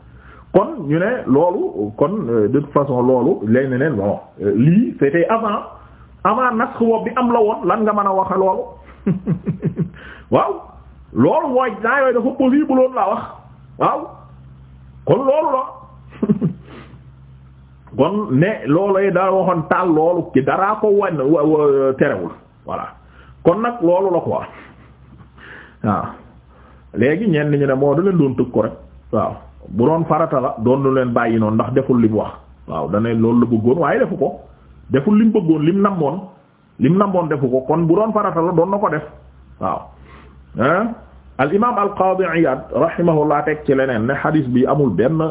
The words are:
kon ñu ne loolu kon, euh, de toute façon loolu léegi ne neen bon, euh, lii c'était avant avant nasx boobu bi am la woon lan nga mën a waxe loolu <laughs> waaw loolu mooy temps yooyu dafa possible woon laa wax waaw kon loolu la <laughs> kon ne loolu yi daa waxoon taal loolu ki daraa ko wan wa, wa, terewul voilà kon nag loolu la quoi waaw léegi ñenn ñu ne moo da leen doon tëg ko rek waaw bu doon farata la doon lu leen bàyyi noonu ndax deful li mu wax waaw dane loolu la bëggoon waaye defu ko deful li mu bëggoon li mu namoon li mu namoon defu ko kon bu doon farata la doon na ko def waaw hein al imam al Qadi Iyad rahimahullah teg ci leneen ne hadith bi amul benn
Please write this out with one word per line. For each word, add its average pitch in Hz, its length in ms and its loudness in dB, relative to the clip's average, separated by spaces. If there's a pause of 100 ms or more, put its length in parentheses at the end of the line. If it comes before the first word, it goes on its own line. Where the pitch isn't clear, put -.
(540)
kon 220 340 0
ñu 151 120 0
ne 220 260 -4
loolu 160 720 -2
kon, 151 140 -2 (180)
euh, 113 180 0
de 131 120 0
toute 143 120 -8
façon 127 300 -2
loolu 127 460 0
léegi 131 220 0
ne 123 80 -4
neen 147 180 -2
bon, 98 240 -2 (220)
euh, 98 140 0
lii 165 440 2
c'était 147 280 2
avant 220 340 -2 (640)
avant 240 320 0
nasx 240 240 -4
boobu 226 300 0
bi - 60 -10
am 247 180 0
la 233 80 4
woon 208 240 0
lan 202 180 0
nga 208 100 2
mën 202 140 0
a 196 60 0
waxe 185 240 0
loolu 190 240 0 (460)
<laughs> - 1200 -6
waaw 170 220 2 (600)
loolu 254 340 2
mooy 254 240 0 (100)
temps 233 180 0
yooyu 262 140 2
dafa 240 240 0
possible 269 360 2
woon 254 200 2
laa 202 160 0
wax 226 120 -2 (580)
waaw 226 220 0 (1040)
kon 165 120 2
loolu 285 340 0
la 262 120 -2 (2250)
<laughs> - 0 -
kon 196 340 0
ne 160 200 4 (160)
loolu 190 360 2
yi 190 80 0
daa 185 200 0
waxoon 185 360 0
taal 180 220 0
loolu 160 440 0
ki 131 100 4
daraa 180 360 0
ko 214 100 0
wan 196 320 0
wa, 147 220 2
wa, 143 540 2
terewul 98 340 -2 (360)
voilà - 300 -10 (500)
kon 202 160 2
nag 233 180 -4
loolu 180 300 2
la 165 80 0
quoi 87 240 -4 (1400)
waaw 101 220 0 (880)
léegi 160 360 0
ñenn 147 220 0
ñu 143 160 2
ne 139 60 2
moo 143 220 2
da 170 60 0
leen 190 160 0
doon 139 180 2
tëg 127 160 -2
ko 107 100 0
rek 110 120 -2 (380)
waaw - 220 -2 (360)
bu 110 160 0
doon 160 200 2
farata 156 340 0
la 123 200 -4
doon 127 240 2
lu 135 120 2
leen 123 180 0
bàyyi 117 260 0
noonu 107 160 0
ndax 113 180 0
deful 131 280 2
li 110 80 4
mu 110 100 -2
wax - 120 -4 (360)
waaw 78 240 -6
dane 113 220 0
loolu 113 280 2
la 117 40 4
bëggoon 117 340 2
waaye 151 200 2
defu 160 180 -2
ko 139 120 0 (600)
deful 139 260 2
li 226 80 6
mu 220 60 4
bëggoon 160 340 2
li 165 60 2
mu 196 100 2
namoon 170 340 0 (640)
li 127 100 4
mu 180 80 4
namoon 185 320 0
defu 139 200 0
ko 127 180 0
kon 160 200 2
bu 165 80 4
doon 214 180 0
farata 190 280 -2
la 170 100 0
doon 170 180 2
na 202 80 -2
ko 208 120 0
def - 140 -4 (560)
waaw 92 200 -4 (800)
hein 185 360 0 (440)
al 147 160 0
imam 214 240 2
al 202 180 -2
Qadi 190 280 0 (160)
Iyad 135 200 2 (140)
rahimahullah 151 720 0
teg 151 200 -4
ci 139 100 2
leneen 127 320 0
ne 139 60 0
hadith 151 360 0
bi 123 160 2
amul 139 240 2
benn 117 280 0 (140)